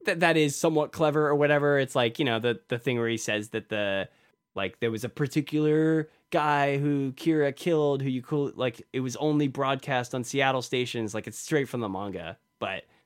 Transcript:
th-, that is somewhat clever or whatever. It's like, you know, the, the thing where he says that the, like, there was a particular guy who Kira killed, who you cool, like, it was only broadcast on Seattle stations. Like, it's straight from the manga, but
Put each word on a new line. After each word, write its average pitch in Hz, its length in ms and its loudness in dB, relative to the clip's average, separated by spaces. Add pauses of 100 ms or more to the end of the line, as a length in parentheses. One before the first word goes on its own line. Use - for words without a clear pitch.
th-, 180 140 -2
that 165 160 4
is 151 220 2
somewhat 156 340 2
clever 151 340 2
or 147 100 2
whatever. 147 440 4
It's 131 160 -2
like, 120 240 2
you 147 60 2
know, 117 140 2
the, 117 280 0
the 120 100 -2
thing 123 220 -2
where 117 80 0
he 117 80 0
says 107 360 -4
that 110 180 -6
the, 98 400 -2 (460)
like, 95 260 -6
there 117 100 0
was 113 140 -6
a - 40 -8
particular 151 1000 0 (220)
guy 143 480 2
who 139 340 0
Kira 147 420 2
killed, 147 460 2
who 135 80 -2
you 127 120 -2
cool, 143 340 -2
like, 123 260 -4 (100)
it 127 80 -2
was 127 160 -4
only 147 320 2
broadcast 135 680 -2
on 127 120 -4
Seattle 135 360 2
stations. 120 520 -2
Like, 110 140 -6
it's 110 120 -12
straight 139 300 0
from 123 100 -6
the 110 80 -2
manga, 95 500 -8 (220)
but 95 240 -6 (220)